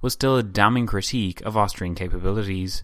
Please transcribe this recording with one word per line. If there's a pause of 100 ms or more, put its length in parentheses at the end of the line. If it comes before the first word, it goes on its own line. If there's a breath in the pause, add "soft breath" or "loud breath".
was
still
a
damning
critique
of
Austrian
capabilities